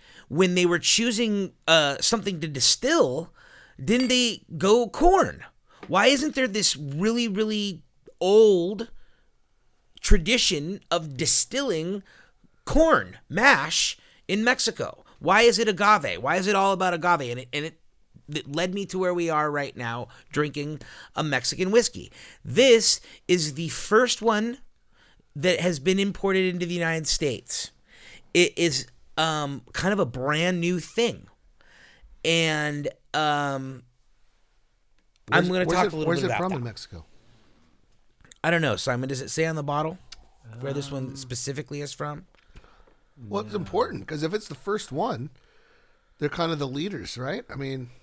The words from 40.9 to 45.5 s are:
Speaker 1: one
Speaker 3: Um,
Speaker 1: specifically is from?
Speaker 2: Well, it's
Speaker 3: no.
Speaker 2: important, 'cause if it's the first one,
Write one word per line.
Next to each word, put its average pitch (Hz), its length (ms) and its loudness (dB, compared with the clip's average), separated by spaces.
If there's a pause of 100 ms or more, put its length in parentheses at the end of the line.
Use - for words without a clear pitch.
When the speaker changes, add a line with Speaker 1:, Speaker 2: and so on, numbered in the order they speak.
Speaker 1:
one 135 160 -8
Speaker 3:
Um, 135 80 -14
Speaker 1:
specifically 135 640 -10
is 143 100 -10
from? 147 360 -10 (880)
Speaker 2:
Well, 104 240 -6
it's 107 120 -12
Speaker 3:
no. 208 60 -4
Speaker 2:
important, - 480 -4
'cause 151 160 -6
if 160 100 -2
it's 214 140 -6
the 147 80 -14
first 202 360 -6
one, 135 400 -6 (880)